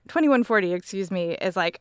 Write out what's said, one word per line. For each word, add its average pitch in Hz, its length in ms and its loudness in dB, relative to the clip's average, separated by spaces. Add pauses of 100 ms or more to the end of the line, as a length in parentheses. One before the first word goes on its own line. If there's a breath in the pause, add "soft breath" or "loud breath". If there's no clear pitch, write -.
twenty-one 285 340 4
forty, 190 300 2
excuse 185 380 -6
me, 170 260 -2
is, 180 180 -4
like, 170 260 -2